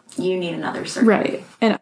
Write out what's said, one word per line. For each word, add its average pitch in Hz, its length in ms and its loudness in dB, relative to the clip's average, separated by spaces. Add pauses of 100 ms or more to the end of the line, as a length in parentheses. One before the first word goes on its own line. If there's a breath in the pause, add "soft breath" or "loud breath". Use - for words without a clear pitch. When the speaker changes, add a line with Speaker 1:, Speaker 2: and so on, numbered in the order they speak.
(180)
Speaker 1:
you 185 180 -2
need 175 180 -4
another - 300 -8
surgery." - 300 2
Speaker 2:
Right. - 300 -2 (160)
And 220 220 2